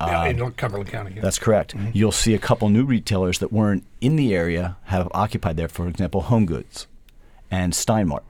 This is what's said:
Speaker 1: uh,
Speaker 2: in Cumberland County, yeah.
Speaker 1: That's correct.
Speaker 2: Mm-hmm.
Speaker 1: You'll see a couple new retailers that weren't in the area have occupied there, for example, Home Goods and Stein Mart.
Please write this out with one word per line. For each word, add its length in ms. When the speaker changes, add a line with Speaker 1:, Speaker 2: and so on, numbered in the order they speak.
Speaker 1:
uh, 240
Speaker 2:
in 260
Cumberland 380
County, 260
yeah. 60
Speaker 1:
That's 180
correct. 340
Speaker 2:
Mm-hmm. 200
Speaker 1:
You'll 180
see 220
a 60
couple 280
new 160
retailers 560
that 140
weren't 320
in 160
the 180
area 400
have 280
occupied 420
there, 140
for 180
example, 360
Home 220
Goods 420
and 240
Stein 360
Mart. 200